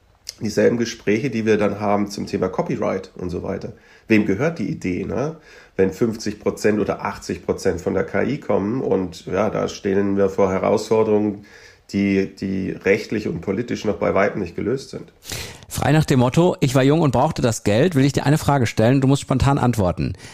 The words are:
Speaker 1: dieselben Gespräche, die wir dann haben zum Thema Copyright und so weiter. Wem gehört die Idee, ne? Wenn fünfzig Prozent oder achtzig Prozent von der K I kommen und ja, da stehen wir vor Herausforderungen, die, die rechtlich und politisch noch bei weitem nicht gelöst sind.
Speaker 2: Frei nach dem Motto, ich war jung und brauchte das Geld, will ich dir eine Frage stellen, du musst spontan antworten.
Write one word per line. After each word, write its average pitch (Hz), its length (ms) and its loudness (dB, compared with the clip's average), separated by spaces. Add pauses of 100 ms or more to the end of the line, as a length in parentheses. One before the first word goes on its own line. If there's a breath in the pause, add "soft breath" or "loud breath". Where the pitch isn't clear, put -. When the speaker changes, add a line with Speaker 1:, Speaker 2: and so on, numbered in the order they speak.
(400)
Speaker 1:
dieselben 110 380 2
Gespräche, 117 540 -2
die 110 160 -2
wir 107 100 4
dann 101 220 0
haben 104 320 0
zum 98 160 -10
Thema 92 200 -2
Copyright 101 680 -4
und 87 160 -8
so 92 100 -6
weiter. 95 320 -8 (340 soft breath)
Wem 104 200 4
gehört 127 320 -2
die 101 100 -4
Idee, 87 340 -4
ne? 113 340 -4 (400 loud breath)
Wenn 95 140 4
fünfzig 110 480 -4
Prozent 104 400 0
oder - 240 -2
achtzig - 400 -8
Prozent 87 380 -2
von 95 140 -2
der 95 80 0
K 98 180 -2
I 117 180 -2
kommen 104 420 -2
und 92 440 -2
ja, 98 240 -2
da 98 180 -2
stehen 98 480 -2
wir 98 140 4
vor 95 220 2
Herausforderungen, 104 920 0 (460 loud breath)
die, 98 440 0
die 95 360 -4
rechtlich 107 560 -2
und 85 140 -6
politisch - 420 -4
noch 101 120 -2
bei 98 180 0
weitem 101 280 0
nicht 87 140 -8
gelöst 107 360 -6
sind. - 200 -14 (560 loud breath)
Speaker 2:
Frei - 240 0
nach 156 140 4
dem 135 140 4
Motto, 165 400 4
ich 131 160 2
war 131 80 4
jung 147 180 4
und 143 100 2
brauchte 143 300 2
das 120 220 0
Geld, 139 320 2
will 135 100 4
ich 143 80 2
dir - 120 -2
eine 147 120 4
Frage 139 300 2
stellen, 123 340 4
du 135 60 4
musst 135 160 4
spontan 139 340 2
antworten. 92 560 0 (200 loud breath)